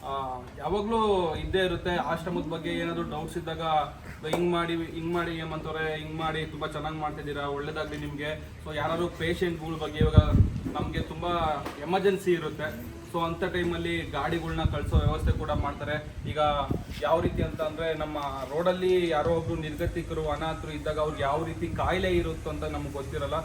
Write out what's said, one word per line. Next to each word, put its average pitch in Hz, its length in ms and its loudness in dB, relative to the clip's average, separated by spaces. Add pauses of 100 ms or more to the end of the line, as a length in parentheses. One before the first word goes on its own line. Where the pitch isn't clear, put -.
ಆ, 135 340 -4 (180)
ಯಾವಾಗ್ಲೂ 196 760 2
ಇದ್ದೇ 170 240 0
ಇರುತ್ತೆ. 175 360 2
ಆಶ್ರಮದ 165 540 -2
ಬಗ್ಗೆ 165 200 -4
ಏನಾದ್ರು 170 340 -2
ಡೌಟ್ಸ್ 156 340 -4
ಇದ್ದಾಗ 160 240 -4 (640)
ಹಿಂಗ್ 175 240 2
ಮಾಡಿ, 170 240 2
ಹಿಂಗ್ 165 380 -4
ಮಾಡಿ 170 180 0
ಹೇಮಂತವ್ರೆ, 160 680 -4
ಹಿಂಗ್ 156 220 -6
ಮಾಡಿ, 160 260 0
ತುಂಬಾ 156 220 -6
ಚೆನ್ನಾಗ್ 156 280 -4
ಮಾಡ್ತಿದ್ದೀರಾ, 147 520 -4
ಒಳ್ಳೇದಾಗ್ಲಿ 147 500 -4
ನಿಮ್ಗೆ. 147 520 -6 (180)
So 156 80 -6
ಯಾರಾದ್ರು 160 320 0
ಪೇಷಂಟ್ಗಳ 165 760 -2
ಬಗ್ಗೆ 151 140 -4
ಇವಾಗ 156 180 6 (580)
ನಮ್ಗೆ 160 260 -2
ತುಂಬಾ 170 300 -4 (520)
ಎಮರ್ಜೆನ್ಸಿ 185 500 2
ಇರುತ್ತೆ, 151 600 -2 (220)
so 170 120 2
ಅಂಥ 165 180 -2
ಟೈಮಲ್ಲಿ 170 540 0
ಗಾಡಿಗಳ್ನ 160 640 -2
ಕಳ್ಸೋ 147 340 2
ವ್ಯವಸ್ಥೆ 151 340 4
ಕೂಡ 151 200 0
ಮಾಡ್ತಾರೆ. 147 760 -2
ಈಗ 147 100 -2 (600)
ಯಾವ 160 200 4
ರೀತಿ 160 220 2
ಅಂತ 160 180 -2
ಅಂದ್ರೆ, 160 320 0
ನಮ್ಮ 151 260 -2
ರೋಡಲ್ಲಿ 170 880 2
ಯಾರೋ 156 200 4
ಒಬ್ರು 165 260 2
ನಿರ್ಗತಿಕರು, 156 720 -2
ಅನಾಥರು 156 420 -2
ಇದ್ದಾಗ 151 280 -2
ಅವ್ರಿಗೆ 151 240 0
ಯಾವ 147 220 2
ರೀತಿ 165 220 -4
ಕಾಯಿಲೆ 165 440 2
ಇರುತ್ತೋ 160 380 0
ಅಂತ 147 140 -4
ನಮ್ಗೆ 147 300 -4
ಗೊತ್ತಿರಲ್ಲ. 139 400 -2 (120)